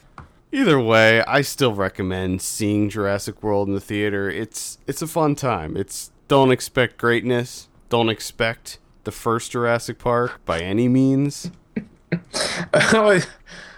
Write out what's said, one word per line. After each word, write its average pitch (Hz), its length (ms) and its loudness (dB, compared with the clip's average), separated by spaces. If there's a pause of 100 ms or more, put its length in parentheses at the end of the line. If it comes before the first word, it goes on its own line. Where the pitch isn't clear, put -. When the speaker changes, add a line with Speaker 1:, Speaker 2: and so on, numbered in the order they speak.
(500)
Speaker 1:
Either 202 300 4
way, 113 420 6
I 139 200 2
still 127 320 0
recommend 95 680 -2
seeing 104 480 -2
Jurassic 101 540 -4
World 101 260 -2
in 98 60 -2
the 98 60 -4
theater. 101 500 -4
It's, - 560 -10
it's - 160 -8
a 165 40 -8
fun 156 280 0
time. 104 420 -4
It's, - 340 -10 (160)
don't 135 240 4
expect 123 460 0
greatness. 120 720 -2 (220)
Don't 117 180 2
expect - 720 -6 (260)
the 104 80 -8
first - 400 -4
Jurassic 117 460 -2
Park 120 480 -2
by 82 140 -2
any 101 280 0
means. 135 640 0 (600)
Speaker 2:
<laughs> - 640 -6
I - 220 4
always, 208 320 4 (520)